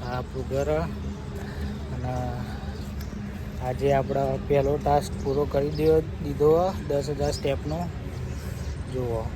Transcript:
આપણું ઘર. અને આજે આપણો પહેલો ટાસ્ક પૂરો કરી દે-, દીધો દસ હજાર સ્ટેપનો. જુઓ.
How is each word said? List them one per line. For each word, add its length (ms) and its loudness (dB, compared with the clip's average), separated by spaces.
આપણું 460 -4
ઘર. 200 2
અને 380 -2
આજે 280 2
આપણો 540 2
પહેલો 360 4
ટાસ્ક 400 2
પૂરો 220 2
કરી 240 2
દે-, 320 6
દીધો 720 4
દસ 220 0
હજાર 220 0
સ્ટેપનો. 580 -2
જુઓ. 320 0